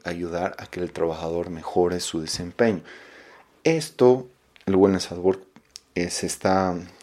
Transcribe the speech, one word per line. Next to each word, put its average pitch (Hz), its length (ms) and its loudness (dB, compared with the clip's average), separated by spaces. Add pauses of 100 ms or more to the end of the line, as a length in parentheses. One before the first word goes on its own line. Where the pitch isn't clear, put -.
ayudar 87 540 -4
a - 80 -16
que - 140 -12
el 85 100 -4
trabajador 82 600 -4
mejore 87 500 -2
su - 200 -6
desempeño. 87 640 -2 (800)
Esto, 131 640 4 (400)
el 98 100 2
Wellness 95 360 4
at 87 60 -8
Work, 92 220 2 (540)
eh, 87 160 -2
se - 160 -6
está, 95 480 0 (280)